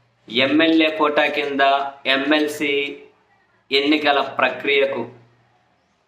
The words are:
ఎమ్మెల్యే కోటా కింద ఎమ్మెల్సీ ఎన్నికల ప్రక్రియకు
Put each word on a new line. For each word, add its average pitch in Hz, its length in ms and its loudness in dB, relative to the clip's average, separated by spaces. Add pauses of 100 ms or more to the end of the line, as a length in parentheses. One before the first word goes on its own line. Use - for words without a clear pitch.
(280)
ఎమ్మెల్యే 156 640 2
కోటా 147 360 0
కింద 143 340 -4 (460)
ఎమ్మెల్సీ 143 880 -2 (760)
ఎన్నికల 143 480 2
ప్రక్రియకు 135 920 -2 (960)